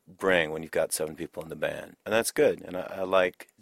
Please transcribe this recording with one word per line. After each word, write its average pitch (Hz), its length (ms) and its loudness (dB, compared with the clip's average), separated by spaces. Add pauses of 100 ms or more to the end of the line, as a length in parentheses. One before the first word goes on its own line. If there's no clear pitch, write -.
bring 90 440 2
when 80 120 -6
you've 80 80 -12
got 82 220 0
seven 78 220 -4
people 82 280 -10
in 80 60 -14
the 78 60 -10
band, 76 500 -6
and 101 80 -2
that's 113 180 2
good. 113 300 4
And 90 160 -10
I, 92 200 -8
I 95 60 -4
like 92 440 2 (140)